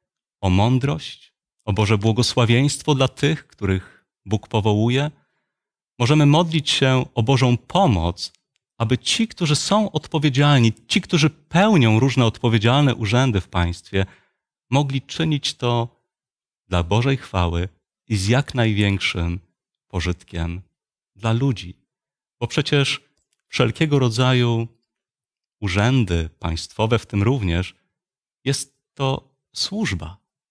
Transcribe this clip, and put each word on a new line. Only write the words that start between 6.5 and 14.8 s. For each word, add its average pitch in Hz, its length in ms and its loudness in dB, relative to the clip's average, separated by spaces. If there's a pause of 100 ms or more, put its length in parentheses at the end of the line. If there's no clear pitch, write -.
się 131 440 0
o 120 80 0
Bożą 123 340 2
pomoc, 95 760 0 (460)
aby 117 200 0
ci, - 300 -2
którzy 151 280 -2
są 208 340 0
odpowiedzialni, 143 840 2 (160)
ci, - 120 0
którzy 156 300 0
pełnią 160 720 2
różne 127 260 2
odpowiedzialne 117 680 2
urzędy 117 460 0
w - 80 -14
państwie, 90 580 -2 (640)
mogli 135 320 -2